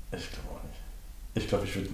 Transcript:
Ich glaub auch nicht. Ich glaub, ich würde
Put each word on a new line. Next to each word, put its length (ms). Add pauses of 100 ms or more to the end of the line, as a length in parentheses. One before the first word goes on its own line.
(120)
Ich 180
glaub 260
auch 80
nicht. 160 (540)
Ich 140
glaub, 160
ich 120
würde 180